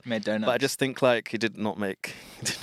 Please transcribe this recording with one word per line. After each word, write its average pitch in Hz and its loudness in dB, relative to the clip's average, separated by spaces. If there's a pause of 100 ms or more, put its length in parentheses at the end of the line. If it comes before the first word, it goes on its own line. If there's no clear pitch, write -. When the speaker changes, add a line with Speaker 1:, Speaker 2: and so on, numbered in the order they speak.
Speaker 1:
Made 110 -2
donuts. 107 0
Speaker 2:
But 123 6
I 120 2
just 135 0
think, 156 0
like, 120 4
he 113 -2
did 107 0
not 104 -2
make, - -4 (120)
<laughs> - -18
he - -8
did - -2